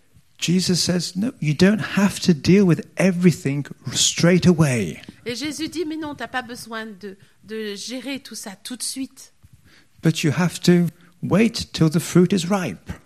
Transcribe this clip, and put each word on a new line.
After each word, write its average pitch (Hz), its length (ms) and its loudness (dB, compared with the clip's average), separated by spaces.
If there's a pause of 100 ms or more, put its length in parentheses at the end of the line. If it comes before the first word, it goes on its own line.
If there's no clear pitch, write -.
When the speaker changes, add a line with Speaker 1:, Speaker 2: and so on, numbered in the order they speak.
(400)
Speaker 1:
Jesus 180 360 0
says, 175 400 -2
"No, 214 160 -2 (100)
you 151 120 0
don't 196 260 4 (180)
have 196 240 2
to 180 120 4
deal 175 300 4
with 170 180 4 (160)
everything 170 680 2 (300)
straight - 540 2
away." 135 540 2 (240)
Speaker 2:
Et 240 100 -6
Jésus 285 340 -6
dit, 311 160 -6
"Mais 311 120 -8
non, 294 180 -8
t'as 233 120 -12
pas 254 140 -6
besoin 226 460 -12
de, 196 280 -16 (280)
de 214 320 -10
gérer 247 440 -10
tout - 160 -18
ça 214 200 -14
tout - 200 -14
de 220 80 -14
suite. - 500 -10 (680)
Speaker 1:
But 160 220 0
you 151 120 0
have 175 260 -2
to 175 260 4 (340)
wait 214 520 0
till 160 180 2
the 160 80 0
fruit 175 340 4
is 175 160 -2
ripe. 175 420 -4 (140)